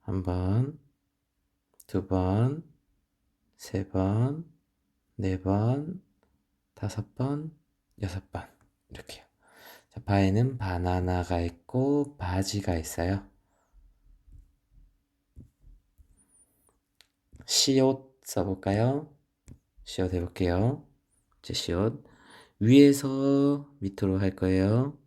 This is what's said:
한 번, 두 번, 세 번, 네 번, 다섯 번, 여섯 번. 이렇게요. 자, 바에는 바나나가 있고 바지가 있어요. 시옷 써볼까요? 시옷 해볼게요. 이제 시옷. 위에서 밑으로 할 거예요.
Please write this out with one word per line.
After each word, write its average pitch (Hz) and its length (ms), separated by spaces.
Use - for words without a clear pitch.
한 95 240
번, 95 520
두 95 220
번, 104 600
세 - 320
번, 113 640
네 92 260
번, 120 640
다섯 107 400
번, 147 420
여섯 92 280
번. - 160
이렇게요. - 340
자, - 160
바에는 101 540
바나나가 90 840
있고 135 760
바지가 92 580
있어요. 87 500
시옷 131 800
써볼까요? 104 840
시옷 92 280
해볼게요. 92 760
이제 - 160
시옷. 101 500
위에서 139 1200
밑으로 95 400
할 95 160
거예요. 98 720